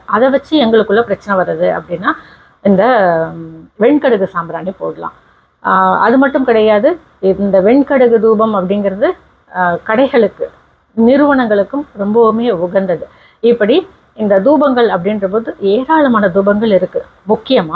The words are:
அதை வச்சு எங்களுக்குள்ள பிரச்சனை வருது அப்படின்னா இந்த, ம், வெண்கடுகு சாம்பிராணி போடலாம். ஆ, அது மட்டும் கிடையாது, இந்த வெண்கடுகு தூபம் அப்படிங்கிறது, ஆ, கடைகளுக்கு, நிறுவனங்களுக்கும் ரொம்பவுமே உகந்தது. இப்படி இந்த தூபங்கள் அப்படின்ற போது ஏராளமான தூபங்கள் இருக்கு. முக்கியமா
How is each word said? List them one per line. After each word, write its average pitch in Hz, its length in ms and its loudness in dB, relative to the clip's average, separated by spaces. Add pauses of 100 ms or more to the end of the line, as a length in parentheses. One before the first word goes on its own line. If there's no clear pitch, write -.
அதை 247 260 0
வச்சு 277 300 0
எங்களுக்குள்ள 220 420 2
பிரச்சனை 202 420 -4
வருது 170 360 -2
அப்படின்னா 175 300 -6 (520)
இந்த, 196 220 2 (500)
ம், 160 480 -12
வெண்கடுகு 247 440 0
சாம்பிராணி 170 440 -8
போடலாம். 165 420 -10 (520)
ஆ, 185 340 2
அது 240 200 2
மட்டும் 269 260 0
கிடையாது, 220 540 2 (220)
இந்த 190 400 0
வெண்கடுகு 247 600 2
தூபம் 220 340 2
அப்படிங்கிறது, 202 560 -2 (440)
ஆ, 180 320 -2
கடைகளுக்கு, 226 640 0 (420)
நிறுவனங்களுக்கும் 254 960 0 (120)
ரொம்பவுமே 220 520 0
உகந்தது. 180 580 -4 (320)
இப்படி 233 480 0 (260)
இந்த 202 260 0
தூபங்கள் 262 480 2
அப்படின்ற 196 380 -4
போது 233 340 -6
ஏராளமான 240 680 2
தூபங்கள் 202 440 0
இருக்கு. 180 320 -2 (240)
முக்கியமா 208 480 -2